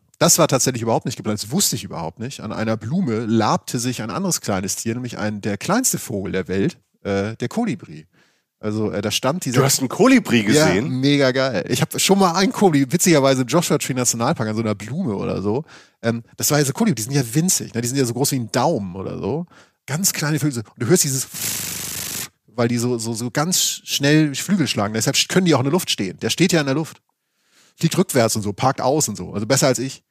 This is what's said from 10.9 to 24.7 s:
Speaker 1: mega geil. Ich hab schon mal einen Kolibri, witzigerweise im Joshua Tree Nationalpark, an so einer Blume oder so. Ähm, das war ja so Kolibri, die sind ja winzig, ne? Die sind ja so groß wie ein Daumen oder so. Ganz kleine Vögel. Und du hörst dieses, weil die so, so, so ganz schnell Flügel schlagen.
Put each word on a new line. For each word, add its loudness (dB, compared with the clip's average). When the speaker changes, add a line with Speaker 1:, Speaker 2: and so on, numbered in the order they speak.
Speaker 1:
mega 2
geil. 0
Ich 0
hab -2
schon 4
mal 6
einen 2
Kolibri, 4
witzigerweise 4
im -2
Joshua 2
Tree -4
Nationalpark, 0
an -4
so 0
einer 0
Blume -4
oder -4
so. -2
Ähm, -4
das -2
war 4
ja 2
so 0
Kolibri, 2
die -6
sind -6
ja 0
winzig, 0
ne? -2
Die -4
sind -4
ja 2
so -2
groß 0
wie -2
ein -6
Daumen 0
oder -8
so. -4
Ganz -2
kleine -2
Vögel. -2
Und -10
du -2
hörst 4
dieses, -2
weil 2
die 0
so, 0
so, -6
so -6
ganz -2
schnell 2
Flügel 0
schlagen. -2